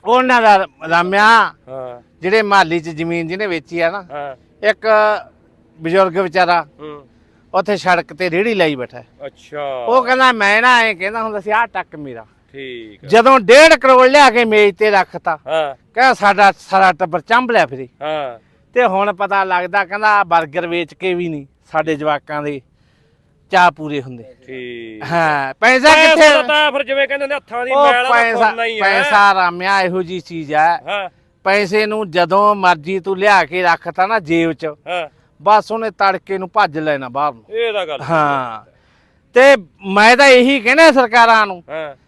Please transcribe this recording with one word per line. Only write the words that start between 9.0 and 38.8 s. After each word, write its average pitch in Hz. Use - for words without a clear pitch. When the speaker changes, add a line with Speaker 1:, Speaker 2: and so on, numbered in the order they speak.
Speaker 2:
ਅੱਛਾ। 139
Speaker 1:
ਉਹ 247
ਕਹਿੰਦਾ, 254
"ਮੈਂ 214
ਨਾ," 247
ਐਂ 220
ਕਹਿੰਦਾ 208
ਹੁੰਦਾ 214
ਸੀ, 202
"ਆਹ 226
ਟੱਕ 185
ਮੇਰਾ।" 127
Speaker 2:
ਠੀਕ 120
ਆ। -
Speaker 1:
ਜਦੋਂ 233
ਡੇਢ 269
ਕਰੋੜ 262
ਲਿਆ 277
ਕੇ 233
ਮੇਜ਼ 214
ਤੇ 214
ਰੱਖਤਾ, 180
Speaker 2:
ਹਾਂ। 151
Speaker 1:
ਕਹਿੰਦਾ, 254
"ਸਾਡਾ 202
ਸਾਰਾ 190
ਟੱਬਰ 170
ਚੰਬ 240
ਲਿਆ 190
ਫਿਰੇ।" 131
Speaker 2:
ਹਾਂ। 143
Speaker 1:
ਤੇ 247
ਹੁਣ 202
ਪਤਾ 196
ਲੱਗਦਾ, 185
ਕਹਿੰਦਾ, 208
"ਆਹ 196
버ਗਰ 170
ਵੇਚ 170
ਕੇ 185
ਵੀ 175
ਨਹੀਂ 147
ਸਾਡੇ 156
ਜਵਾਕਾਂ 147
ਦੇ 147
ਚਾਅ 180
ਪੂਰੇ 147
ਹੁੰਦੇ।" 127
Speaker 2:
ਠੀਕ। 120
Speaker 1:
ਹਾਂ, 147
ਪੈਸਾ 254
Speaker 2:
ਪੈਸਾ 320
Speaker 1:
ਕਿੱਥੇ? 302
Speaker 2:
ਤਾਂ 302
ਫਿਰ 277
ਜਿਵੇਂ 269
ਕਹਿੰਦੇ 277
ਹੁੰਦੇ 277
ਹੱਥਾਂ 240
ਦੀ 262
Speaker 1:
ਉਹ 277
Speaker 2:
ਮੈਲ 247
ਆ, 262
Speaker 1:
ਪੈਸਾ, 233
Speaker 2:
ਫੁਰਨਾ 226
ਹੀ 226
ਆ। 208
Speaker 1:
ਪੈਸਾ 202
ਰਾਮਿਆ 185
ਇਹੋ 185
ਜਿਹੀ 180
ਚੀਜ਼ 156
ਆ। 156
Speaker 2:
ਹਾਂ। 190
Speaker 1:
ਪੈਸੇ 208
ਨੂੰ 214
ਜਦੋਂ 185
ਮਰਜ਼ੀ 180
ਤੂੰ 190
ਲਿਆ 196
ਕੇ 180
ਰੱਖਤਾ 170
ਨਾ 220
ਜੇਬ 165
'ਚ, 165
Speaker 2:
ਹਾਂ। 156
Speaker 1:
ਬਸ 208
ਉਹਨੇ 220
ਤੜਕੇ 190
ਨੂੰ 185
ਭੱਜ 170
ਲੈਣਾ 143
ਬਾਹਰ 139
ਨੂੰ। 113
Speaker 2:
ਇਹ 226
ਤਾਂ 190
ਗੱਲ 147
Speaker 1:
ਹਾਂ। 139